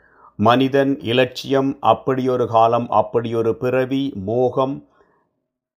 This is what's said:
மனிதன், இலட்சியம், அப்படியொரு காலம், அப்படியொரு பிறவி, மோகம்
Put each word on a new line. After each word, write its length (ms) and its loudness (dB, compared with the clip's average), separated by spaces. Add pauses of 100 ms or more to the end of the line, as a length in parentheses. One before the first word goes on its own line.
(360)
மனிதன், 640 2
இலட்சியம், 800 0
அப்படியொரு 640 0
காலம், 440 2
அப்படியொரு 640 0
பிறவி, 600 -2
மோகம் 720 -2 (920)